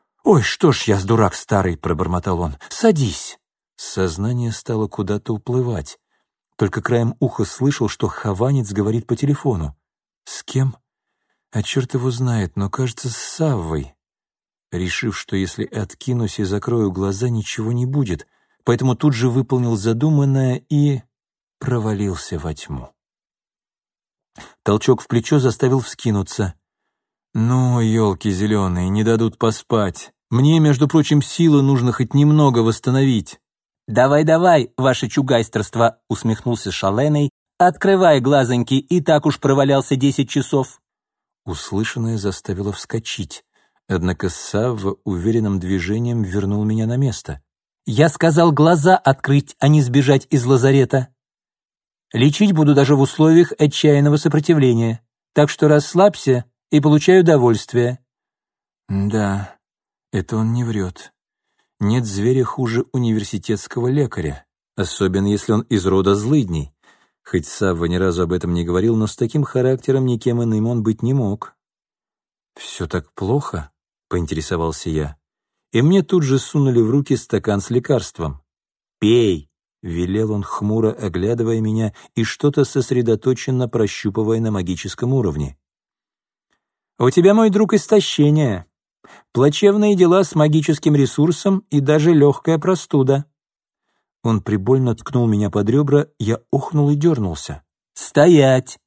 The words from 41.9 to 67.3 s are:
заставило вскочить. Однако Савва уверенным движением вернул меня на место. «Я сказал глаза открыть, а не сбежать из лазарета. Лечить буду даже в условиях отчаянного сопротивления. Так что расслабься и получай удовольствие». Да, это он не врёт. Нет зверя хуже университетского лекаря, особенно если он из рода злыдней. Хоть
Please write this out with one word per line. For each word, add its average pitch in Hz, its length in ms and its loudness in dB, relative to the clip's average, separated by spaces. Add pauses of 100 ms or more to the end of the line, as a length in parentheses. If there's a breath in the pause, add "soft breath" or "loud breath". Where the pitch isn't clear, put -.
заставило 98 540 -6
вскочить. - 720 -10 (440)
Однако 90 420 -4
Савва 104 720 -4
уверенным 101 560 -2
движением 104 640 -4
вернул 101 400 -4
меня 110 240 -2
на 120 100 -2
место. 113 440 -4 (440)
«Я 139 240 2
сказал 165 420 4
глаза 165 460 4
открыть, 139 600 0
а 139 80 2
не 151 140 6
сбежать 135 480 2
из 127 160 0
лазарета. 131 640 2 (1040)
Лечить 151 400 2
буду 151 200 4
даже 139 220 4
в 135 60 2
условиях 160 560 4
отчаянного 147 600 2
сопротивления. 139 840 2 (320)
Так 147 160 2
что - 180 0
расслабься 147 800 2 (260)
и 151 80 4
получай 151 400 4
удовольствие». 123 800 2 (880)
Да, 98 720 -4 (540)
это 101 260 -4
он 113 160 0
не 120 100 -2
врёт. 101 480 -6 (680)
Нет 113 260 0
зверя 113 380 0
хуже 120 480 -4
университетского 113 960 -4
лекаря, 104 580 -4 (300)
особенно 98 520 -2
если 104 240 -2
он 107 100 2
из 98 240 -2
рода 98 300 2
злыдней. 104 580 -2 (500 soft breath)
Хоть 85 240 -4